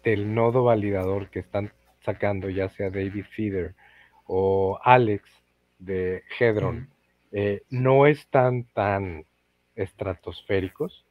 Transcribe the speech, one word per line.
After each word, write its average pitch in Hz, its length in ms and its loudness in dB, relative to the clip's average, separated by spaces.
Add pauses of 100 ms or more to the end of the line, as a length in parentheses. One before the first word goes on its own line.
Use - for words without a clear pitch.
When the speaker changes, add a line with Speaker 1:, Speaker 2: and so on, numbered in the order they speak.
Speaker 1:
del 104 300 0
nodo 117 300 2
validador 101 640 0
que - 80 -8
están 101 340 -8 (280)
sacando, 101 500 -4
ya 95 180 -4
sea 98 220 -6
David 98 340 -6 (100)
Feeder 98 400 -4 (520)
o 98 560 0
Alex 123 480 4 (480)
de 92 440 -4 (160)
Hedron, 104 380 0
Speaker 2:
Ujú. 127 100 -12 (460)
Speaker 1:
eh, 101 380 -2
no 131 360 4
están 127 580 2 (100)
tan 98 500 -2 (500)
estratosféricos 95 1400 -6